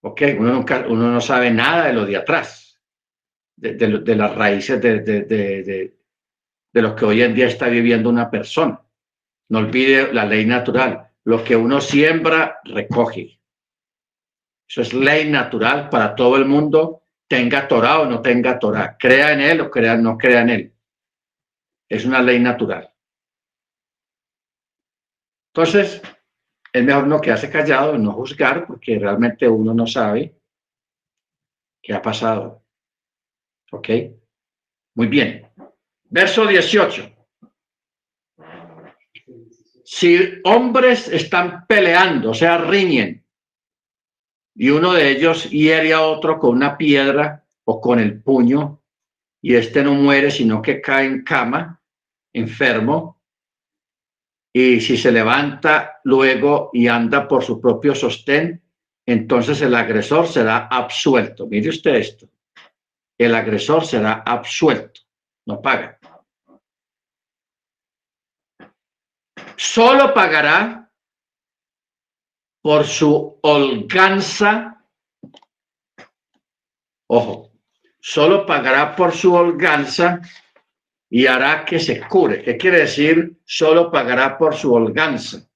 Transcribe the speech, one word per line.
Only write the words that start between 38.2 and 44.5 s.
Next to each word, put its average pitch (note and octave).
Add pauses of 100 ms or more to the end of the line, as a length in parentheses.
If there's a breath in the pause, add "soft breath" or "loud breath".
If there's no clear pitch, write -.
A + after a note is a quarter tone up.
Si F3
hombres A#3+
están F3
peleando, E3+
o -
sea, E3+
riñen, E3 (1300)